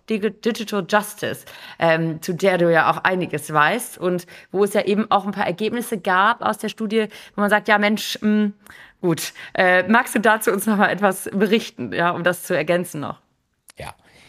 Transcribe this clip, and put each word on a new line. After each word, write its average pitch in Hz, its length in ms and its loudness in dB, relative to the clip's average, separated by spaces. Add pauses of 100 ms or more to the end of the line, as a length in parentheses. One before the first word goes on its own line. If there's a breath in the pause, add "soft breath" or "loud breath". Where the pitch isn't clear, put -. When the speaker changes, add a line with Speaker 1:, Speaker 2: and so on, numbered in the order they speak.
(100)
Speaker 1:
Dig-, 214 320 -4
Digital 214 440 -4
Justice, - 600 -4 (320 loud breath)
ähm, 165 420 0
zu 185 140 -6
der 180 240 2
du 170 120 4
ja 156 200 4
auch 160 80 -2
einiges 180 520 -2
weißt 156 460 0
und 180 300 -2 (260 loud breath)
wo 190 100 0
es 202 120 2
ja 208 100 2
eben 208 240 0
auch 196 160 2
ein 202 60 -6
paar 190 160 -4
Ergebnisse 220 520 -4
gab 196 440 0
aus 214 160 -2
der 220 100 -6
Studie, 220 380 -2 (300 loud breath)
wo - 40 -4
man 208 80 2
sagt, 208 200 0
ja 208 100 6
Mensch, 208 440 -2
mm, 214 240 2 (540 loud breath)
gut, 170 320 -2 (220 loud breath)
äh, 185 300 4
magst 226 320 2
du 226 40 2
dazu 220 300 4
uns 196 160 -2
noch 214 120 2
mal 202 100 4
etwas 185 440 0
berichten, 190 600 0
ja, 170 180 0
um 170 140 -4
das 175 180 0
zu - 140 -4
ergänzen 160 460 -2
noch? 107 180 -10 (580)
Speaker 2:
Ja, - 160 -14 (340 soft breath)